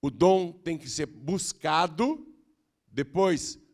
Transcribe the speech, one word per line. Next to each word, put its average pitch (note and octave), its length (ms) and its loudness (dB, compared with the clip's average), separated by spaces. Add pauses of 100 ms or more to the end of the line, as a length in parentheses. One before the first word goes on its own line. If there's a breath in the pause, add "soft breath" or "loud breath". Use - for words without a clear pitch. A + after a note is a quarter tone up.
O C#3+ 80 -2
dom F3 420 4
tem E3 240 -8
que C3 140 -12
ser D3 160 -6
buscado, D#3+ 1200 -2 (600)
depois D#3 720 -2 (140)